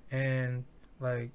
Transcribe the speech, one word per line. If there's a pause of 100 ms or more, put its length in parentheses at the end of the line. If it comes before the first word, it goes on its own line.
(100)
and, (360)
like,